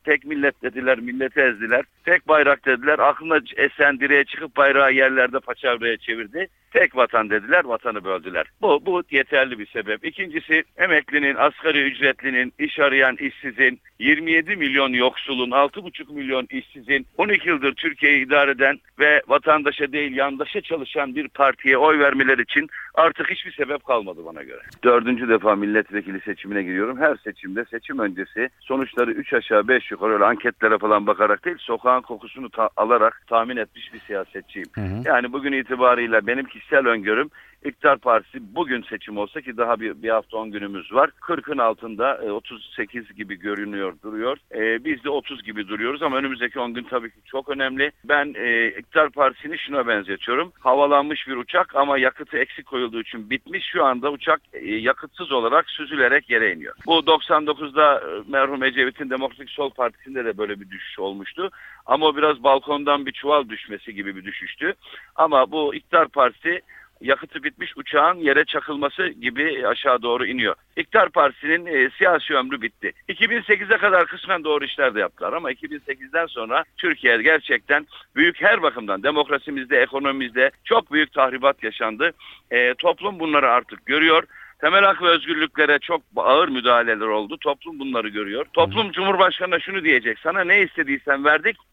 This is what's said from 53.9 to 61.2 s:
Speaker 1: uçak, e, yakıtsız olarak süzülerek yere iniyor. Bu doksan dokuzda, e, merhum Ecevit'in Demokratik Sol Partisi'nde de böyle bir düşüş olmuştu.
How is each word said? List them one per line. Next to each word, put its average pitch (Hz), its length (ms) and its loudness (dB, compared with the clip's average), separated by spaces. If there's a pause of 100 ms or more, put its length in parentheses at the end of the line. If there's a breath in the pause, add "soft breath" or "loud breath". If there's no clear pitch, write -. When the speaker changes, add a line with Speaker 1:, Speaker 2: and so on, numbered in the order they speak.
Speaker 1:
uçak, 156 300 -2 (120)
e, 98 220 -8
yakıtsız 135 560 -4
olarak 131 380 0
süzülerek 139 600 0
yere 110 240 2
iniyor. 69 220 -14 (100)
Bu 160 200 2
doksan 156 420 2
dokuzda, 147 520 2
e, 92 320 -10
merhum 135 320 0
Ecevit'in 131 460 -2
Demokratik 135 400 -6
Sol 139 200 -6
Partisi'nde 127 560 -6
de 104 120 -4
böyle 101 240 -6
bir 95 80 -20
düşüş - 300 -14
olmuştu. 98 500 -8 (360 loud breath)